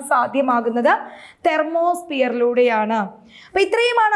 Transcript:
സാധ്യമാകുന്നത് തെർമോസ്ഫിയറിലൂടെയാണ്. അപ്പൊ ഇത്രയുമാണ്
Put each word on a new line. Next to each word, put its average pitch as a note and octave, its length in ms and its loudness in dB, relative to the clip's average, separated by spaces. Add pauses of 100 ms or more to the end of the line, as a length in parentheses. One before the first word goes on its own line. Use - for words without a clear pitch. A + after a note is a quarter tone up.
(100)
സാധ്യമാകുന്നത് A#3+ 800 0 (540)
തെർമോസ്ഫിയറിലൂടെയാണ്. B3 1500 0 (480)
അപ്പൊ F#4 180 -2
ഇത്രയുമാണ് A#4 500 0